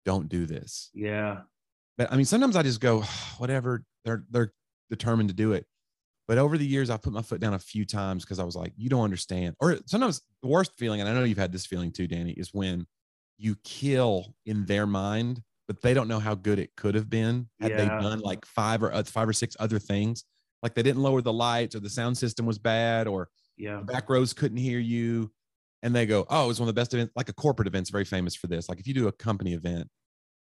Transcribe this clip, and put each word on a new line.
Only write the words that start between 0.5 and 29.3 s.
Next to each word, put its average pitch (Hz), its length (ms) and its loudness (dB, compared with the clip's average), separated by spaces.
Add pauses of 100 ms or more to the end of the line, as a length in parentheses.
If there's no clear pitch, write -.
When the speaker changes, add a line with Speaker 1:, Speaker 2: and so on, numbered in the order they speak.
Speaker 2:
Yeah. 104 480 -4 (560)
Speaker 1:
But, 120 140 -2
I 131 40 4
mean, 135 100 6
sometimes 233 300 4
I 170 60 6
just 123 180 0
go, 117 220 4
<sighs> - 360 -8
"Whatever, 123 460 -2 (200)
they're, 113 260 -2
they're 117 220 2 (360)
determined 113 400 2
to 92 60 -2
do 110 180 4
it." 87 140 -2 (600)
But 113 100 4
over 147 200 4
the 147 80 0
years, 135 240 0
I've 113 120 -4
put - 100 -2
my 107 100 -4
foot 107 180 -6
down 104 140 0
a 95 40 -2
few 107 280 -4
times 95 380 -4
'cause 92 140 -6
I 92 60 -2
was 87 120 -6
like, 85 200 -8
"You 110 120 -4
don't 127 160 4
understand." 90 560 -2
Or 160 260 4
sometimes 208 360 0 (200)
the 131 60 -4
worst 175 300 2
feeling, 110 220 0
and 101 80 -2
I 110 60 0
know 127 100 2
you've 110 140 2
had 92 140 0
this 92 140 -8
feeling 87 260 -4
too, 90 160 -4
Danny, 85 240 -4
is - 220 -10
when 92 320 -2 (520)
you 107 260 -2
kill 120 720 0 (100)
in 104 200 -2
their 101 200 2
mind, 107 560 0 (260)
but 101 140 -8
they 123 120 4
don't 127 140 2
know 113 120 0
how 107 140 -2
good 101 240 0
it - 180 -6
could 101 180 0
have 107 160 0
been 117 400 0 (100)
had 110 160 -2
they 104 140 2
Speaker 2:
Yeah. - 0 -
Speaker 1:
done, 107 300 -2
like, 98 260 -6
five 110 360 0
or, 110 100 0
uh, 104 120 0
five 110 240 0
or 110 40 2
six - 280 -4
other 110 180 0
things. 104 460 -2 (380)
Like, 117 120 -4
they 117 80 2
didn't 131 200 2
lower 135 200 4
the 120 100 0
lights, 117 440 0
or 107 40 -8
the 101 100 -8
sound 120 280 -2
system 117 280 -2
was 113 120 0
bad, 113 500 2
or 95 220 -4 (260)
Speaker 2:
Yeah. 104 300 -10
Speaker 1:
the 113 60 -8
back 127 180 -4
rows 127 240 4
couldn't 131 240 -2
hear 123 220 0
you. 117 520 0 (500)
And 120 140 2
they 117 100 4
go, 104 240 2
"Oh, 147 160 4
it - 20 2
was 113 120 0
one 117 80 0
of 110 60 2
the 113 60 2
best 123 140 -2
events." 117 220 0
Like, 120 140 -4
a - 40 -6
corporate 120 340 2
event's 92 220 -2
very 101 160 0
famous 90 300 -2
for - 120 -8
this. 87 200 -4
Like, 87 120 -8
if 98 80 -14
you 139 60 -2
do 123 140 2
a 98 40 0
company 98 420 -2